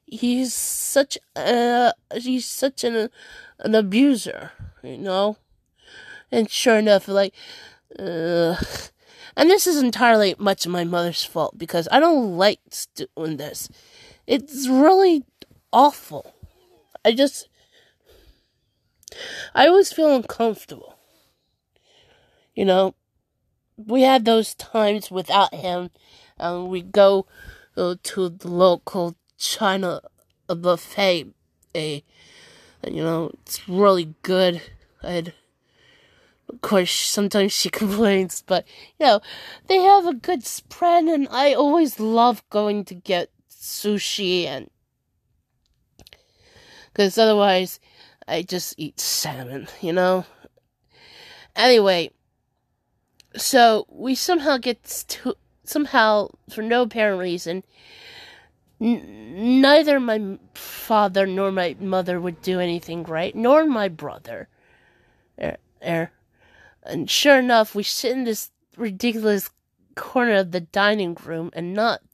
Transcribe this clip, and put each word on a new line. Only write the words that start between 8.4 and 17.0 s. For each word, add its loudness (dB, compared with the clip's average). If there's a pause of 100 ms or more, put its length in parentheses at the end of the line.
and 4
this 4
is 0
entirely 2
much -2
my -4
mother's -4
fault -6
because -4
I 8
don't 2
like 2 (340)
doing -8
this. -14 (580)
It's -4
really 6 (500)
awful. 0 (720)